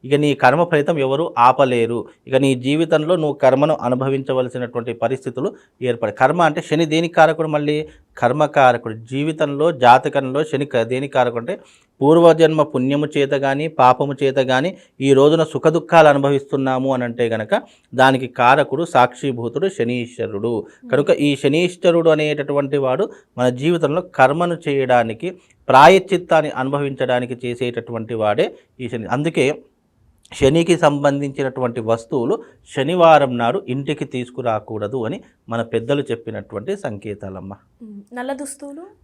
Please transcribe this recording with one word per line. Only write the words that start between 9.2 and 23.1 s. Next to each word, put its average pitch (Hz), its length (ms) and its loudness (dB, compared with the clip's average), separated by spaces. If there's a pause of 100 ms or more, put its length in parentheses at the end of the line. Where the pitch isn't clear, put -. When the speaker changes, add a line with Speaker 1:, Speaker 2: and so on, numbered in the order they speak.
Speaker 1:
జాతకంలో 131 720 2
శని 143 220 -4
క-, 120 160 -2
దేనికి 127 300 -6
కారకుడు 123 280 0
అంటే 170 200 -10 (420)
పూర్వజన్మ 160 600 4
పుణ్యము 143 440 -2
చేత 143 280 -2
గాని 139 340 -4
పాపము 139 540 2
చేత 135 160 0
గాని 131 380 -2 (240)
ఈ 135 120 2
రోజున 151 320 4
సుఖదుఖాలు 156 640 4
అనుభవిస్తున్నాము 139 840 0
అని 123 100 -4
అంటే 117 240 -4
గనక 110 340 -4 (320)
దానికి 131 320 2
కారకుడు 135 580 2
సాక్షిభూతుడు 123 840 -2
శనీశ్వరుడు. 117 920 -6
Speaker 2:
Hmm. - 300 -16
Speaker 1:
కనుక 139 200 0
ఈ 143 260 0
శనీశ్వరుడు 170 720 0
అనేటటువంటి 147 680 -2
వాడు 139 340 -2 (280)